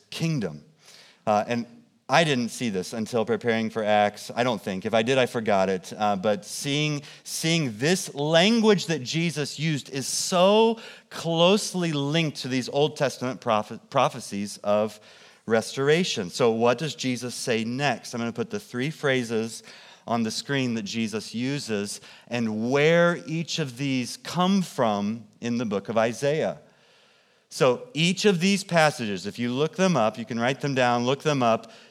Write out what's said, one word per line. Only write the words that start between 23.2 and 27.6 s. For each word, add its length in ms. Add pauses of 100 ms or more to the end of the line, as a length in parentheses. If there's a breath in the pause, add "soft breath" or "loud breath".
each 320
of 180
these 400
come 460
from 640 (180)
in 160
the 80
book 240
of 80
Isaiah. 600 (920 soft breath)
So 420